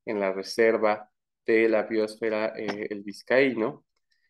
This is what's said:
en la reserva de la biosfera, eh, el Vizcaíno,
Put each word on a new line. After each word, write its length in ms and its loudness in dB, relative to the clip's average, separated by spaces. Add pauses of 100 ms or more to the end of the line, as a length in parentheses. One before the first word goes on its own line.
en 160 -4
la 120 0
reserva 800 0 (360)
de 220 4
la 160 2
biosfera, 720 -2
eh, 340 -6
el 120 -10
Vizcaíno, 800 0 (460)